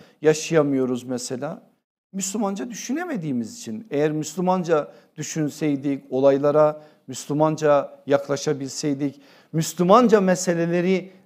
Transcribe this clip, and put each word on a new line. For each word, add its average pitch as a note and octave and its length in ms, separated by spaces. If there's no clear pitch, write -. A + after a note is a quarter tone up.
yaşayamıyoruz C#3+ 840
mesela? B2+ 580
Müslümanca G3+ 580
düşünemediğimiz F#3+ 880
için. A2 320
Eğer D3+ 220
Müslümanca E3+ 760
düşünseydik, C#3+ 960
olaylara C#3+ 680
Müslümanca D3+ 840
yaklaşabilseydik, C#3 1120
Müslümanca F#3+ 680
meseleleri F3+ 920